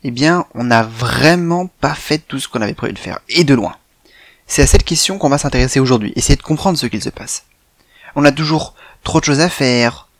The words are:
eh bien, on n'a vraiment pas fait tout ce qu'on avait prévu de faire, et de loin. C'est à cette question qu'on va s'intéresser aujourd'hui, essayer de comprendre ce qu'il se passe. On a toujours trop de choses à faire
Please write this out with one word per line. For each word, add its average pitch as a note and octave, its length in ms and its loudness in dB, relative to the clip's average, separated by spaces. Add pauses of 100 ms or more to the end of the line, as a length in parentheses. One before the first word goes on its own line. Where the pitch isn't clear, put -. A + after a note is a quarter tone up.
eh C3 80 -4
bien, D3+ 420 0
on A#2 100 -6
n'a A#2 200 4
vraiment E3+ 840 0
pas D3+ 280 -4
fait - 240 -4
tout C#3 200 -10
ce - 80 -10
qu'on A#2 140 -6
avait G#2 140 -4
prévu G#2+ 180 -6
de - 60 -14
faire, - 200 -12 (100)
et D#3+ 140 2
de C#3 100 4
loin. F#2+ 220 0 (680)
C'est - 160 0
à C#3+ 60 6
cette - 160 6
question F#3+ 340 -2
qu'on D3+ 120 0
va C#3 80 2
s'intéresser C3 420 0
aujourd'hui, B2 360 2
essayer C#3 200 2
de - 60 -14
comprendre D#3 360 -2
ce - 80 -4
qu'il A2+ 160 -6
se - 80 -8
passe. - 340 -12 (720)
On C#3+ 100 2
a C#3+ 60 8
toujours D#3 440 -4 (280)
trop - 160 0
de - 60 -2
choses C#3+ 140 2
à F3 100 2
faire B2 600 0 (100)